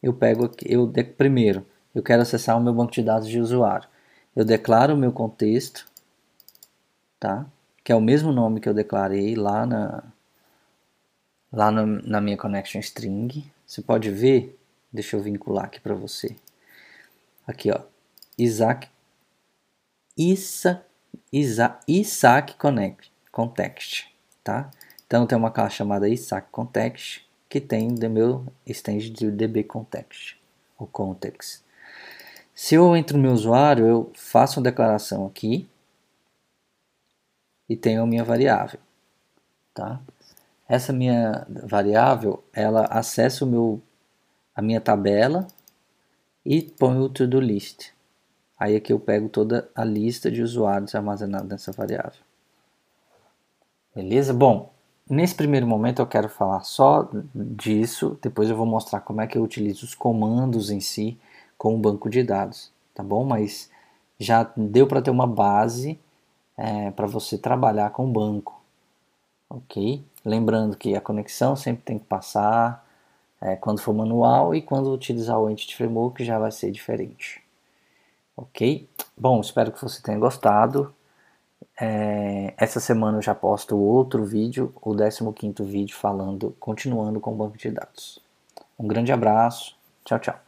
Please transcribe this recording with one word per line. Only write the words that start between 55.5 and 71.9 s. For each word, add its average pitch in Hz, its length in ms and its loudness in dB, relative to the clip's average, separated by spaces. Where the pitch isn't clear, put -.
momento 117 340 0
eu 123 80 2
quero 107 220 0
falar 98 320 -2
só 139 480 4
disso, 110 880 -2
depois 110 280 0
eu 113 60 0
vou 113 100 0
mostrar 110 360 -2
como 107 200 -6
é 110 60 -2
que - 100 -4
eu 113 60 2
utilizo 107 420 -4
os - 100 -16
comandos 113 720 0
em 101 100 -4
si 107 380 -6
com 110 180 0
o 113 40 -2
banco 104 300 0
de 123 140 2
dados, 98 480 -4
tá 101 100 -14
bom? 104 220 -2
Mas 107 440 -4
já 113 380 2
deu 113 320 4
pra 139 140 0
ter 131 100 0
uma 123 160 2
base, 113 720 0
é, 104 360 -6
pra 107 140 -4
você 104 320 -6
trabalhar 117 520 2
com 127 180 -4
o 127 40 -2
banco, 107 500 -4
ok? 123 540 -6
Lembrando 110 540 0
que 101 180 -2
a - 60 -4
conexão 120 540 -2
sempre 135 280 -6
tem 113 160 -8